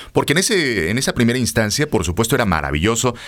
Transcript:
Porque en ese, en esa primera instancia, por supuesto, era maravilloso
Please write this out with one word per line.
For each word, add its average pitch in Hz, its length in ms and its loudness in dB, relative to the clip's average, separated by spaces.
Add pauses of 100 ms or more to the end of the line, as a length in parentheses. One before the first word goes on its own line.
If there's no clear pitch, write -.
(120)
Porque 139 220 2
en 170 40 2
ese, 131 520 0
en 117 80 0
esa 160 160 -2
primera 120 240 2
instancia, 117 520 0
por 107 140 0
supuesto, 135 320 0
era 120 100 2
maravilloso 95 680 0 (100)